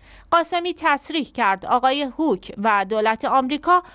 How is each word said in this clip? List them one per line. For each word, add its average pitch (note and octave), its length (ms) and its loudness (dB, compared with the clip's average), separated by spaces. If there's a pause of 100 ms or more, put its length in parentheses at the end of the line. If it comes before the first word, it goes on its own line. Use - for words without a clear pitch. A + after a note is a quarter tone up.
(320)
قاسمی E4+ 420 0
تصریح D#4 580 -2
کرد G3 340 0
آقای C4 360 2
هوک B3+ 560 -2
و G3+ 320 2
دولت A3 360 0
آمریکا D4 580 2 (120)